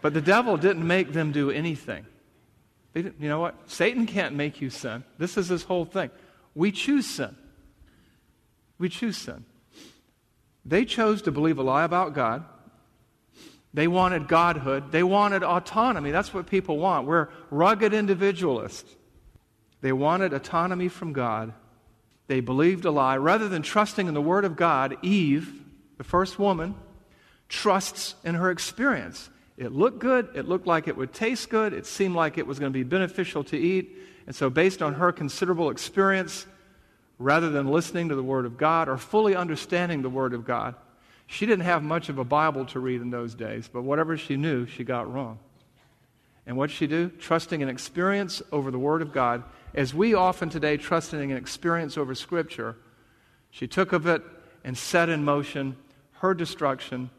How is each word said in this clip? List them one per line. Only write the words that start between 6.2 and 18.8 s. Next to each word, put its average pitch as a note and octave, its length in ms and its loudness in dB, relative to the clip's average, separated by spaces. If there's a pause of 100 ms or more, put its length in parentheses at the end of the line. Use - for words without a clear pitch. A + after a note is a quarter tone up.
We F#3+ 160 2
choose C4+ 340 0
sin. A#2 300 -6 (1400)
We F3 100 0
choose G#3+ 280 -4
sin. - 280 -12 (1200)
They F#3+ 200 2
chose G#3+ 360 2
to E3 100 0
believe D3 280 2
a C3 40 0
lie C3+ 200 4
about E3+ 320 0
God. C3 300 0 (1300)
They D3+ 160 2
wanted F3+ 400 2
godhood. C#3+ 640 2
They D#3+ 120 4
wanted G3 400 4
autonomy. F3+ 680 0
That's F#3 240 -2
what F3+ 140 -6
people F#3 320 0
want. D#3+ 260 2
We're D#3 220 2 (240)
rugged G3+ 420 4
individualists. F#3 1000 0 (840)